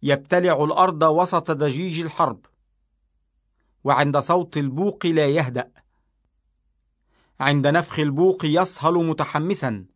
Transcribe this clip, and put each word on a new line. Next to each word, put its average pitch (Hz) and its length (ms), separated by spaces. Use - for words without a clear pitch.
يبتلع 147 600
الأرض 160 400
وسط 165 480
ضجيج 151 480
الحرب، 151 460
وعند 143 340
صوت 170 400
البوق 156 480
لا 160 220
يهدأ. 131 440
عند 139 280
نفخ 165 320
البوق 165 460
يصهل 165 480
متحمساً 156 920